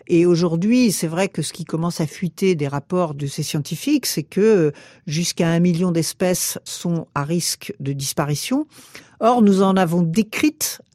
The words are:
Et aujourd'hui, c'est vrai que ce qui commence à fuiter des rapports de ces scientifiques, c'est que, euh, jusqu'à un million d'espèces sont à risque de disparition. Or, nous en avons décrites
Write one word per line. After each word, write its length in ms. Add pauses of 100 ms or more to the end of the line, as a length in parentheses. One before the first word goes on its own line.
Et 180
aujourd'hui, 640
c'est 160
vrai 220
que 140
ce 100
qui 120
commence 360
à 60
fuiter 480
des 140
rapports 460
de 120
ces 160
scientifiques, 640
c'est 160
que, 180
euh, 300 (360)
jusqu'à 420
un 100
million 320
d'espèces 760
sont 500
à 100
risque 560
de 120
disparition. 760 (540)
Or, 220
nous 200
en 140
avons 260
décrites 800 (140)